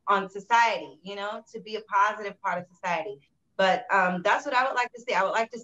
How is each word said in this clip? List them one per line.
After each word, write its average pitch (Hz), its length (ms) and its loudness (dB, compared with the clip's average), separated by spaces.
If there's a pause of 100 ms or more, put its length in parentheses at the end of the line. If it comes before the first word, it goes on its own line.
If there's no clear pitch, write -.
on 196 220 0
society, 220 720 0
you 196 140 -12
know, 208 260 -8 (120)
to 220 60 -14
be 214 160 -10
a 208 60 -8
positive 208 600 0
part 180 160 -2
of 175 100 -10
society. 160 520 -6 (360)
But, 185 340 2
um, 180 320 2
that's 226 220 2
what 285 100 -2
I 254 120 4
would 269 80 -2
like 240 180 -2
to 240 80 -16
see. 233 140 -4
I 180 80 2
would 190 80 0
like 226 220 0
to 240 120 -10